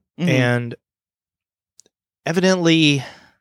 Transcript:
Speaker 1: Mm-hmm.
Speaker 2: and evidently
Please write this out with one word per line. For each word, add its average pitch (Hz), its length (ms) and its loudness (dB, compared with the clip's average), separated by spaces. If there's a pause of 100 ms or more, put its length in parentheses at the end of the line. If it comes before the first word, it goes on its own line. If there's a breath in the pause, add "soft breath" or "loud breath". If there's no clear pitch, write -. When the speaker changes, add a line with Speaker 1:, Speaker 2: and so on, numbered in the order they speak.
(200)
Speaker 1:
Mm-hmm. 175 100 -2
Speaker 2:
and 123 460 -2 (1500)
evidently 165 800 2 (380 loud breath)